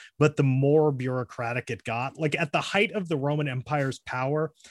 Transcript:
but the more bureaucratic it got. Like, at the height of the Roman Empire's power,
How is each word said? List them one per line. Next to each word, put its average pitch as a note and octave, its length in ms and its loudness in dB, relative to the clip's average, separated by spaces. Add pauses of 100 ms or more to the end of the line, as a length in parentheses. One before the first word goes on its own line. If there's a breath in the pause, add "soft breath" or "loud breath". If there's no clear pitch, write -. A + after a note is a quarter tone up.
(160 loud breath)
but D3 200 4
the C#3+ 60 4
more C#3+ 480 4
bureaucratic B2 800 -4
it A2+ 140 -8
got. A#2+ 340 -4
Like, D3+ 180 0
at D#3 160 -2
the D3+ 100 0
height G3+ 320 0
of F#3+ 160 -6
the D#3+ 80 0
Roman D3 300 0
Empire's C3+ 520 -2
power, C#3+ 540 -4 (160 loud breath)